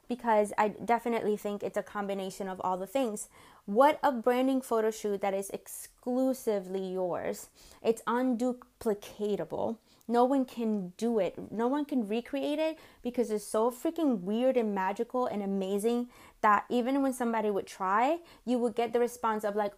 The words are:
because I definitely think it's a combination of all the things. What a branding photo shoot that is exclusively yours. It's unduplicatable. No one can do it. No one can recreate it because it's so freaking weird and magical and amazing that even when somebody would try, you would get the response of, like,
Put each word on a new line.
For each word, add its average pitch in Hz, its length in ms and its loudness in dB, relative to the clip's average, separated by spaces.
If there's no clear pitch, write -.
because 220 480 2
I 214 120 4
definitely 226 680 0
think 208 260 -6
it's 196 140 -6
a 208 60 -2
combination 196 640 -6
of 190 120 -8
all 185 160 0
the 185 100 -6
things. 220 420 -2
What 277 380 6
a 285 80 4
branding 254 480 2
photo 226 320 0
shoot 208 280 -4
that 196 140 0
is 196 160 -4
exclusively 208 1400 -2
yours. 185 560 -4
It's 226 200 2
unduplicatable. 220 1800 -2
No 240 180 4
one 262 200 4
can 214 520 -4
do 226 220 0
it. 180 320 -2
No 220 160 -2
one 285 200 0
can 254 200 0
recreate 269 540 -2
it 320 180 -2
because 240 280 -2
it's 208 140 -2
so 226 260 2
freaking 294 500 0
weird 233 360 2
and 220 180 2
magical 208 520 -2
and 208 160 -4
amazing 202 640 0
that 208 280 4
even 254 340 2
when 269 100 2
somebody 226 380 0
would 190 160 -2
try, 233 540 0
you 240 140 0
would 226 180 0
get 233 160 0
the 240 80 2
response 226 420 0
of, 202 140 -2
like, 208 220 0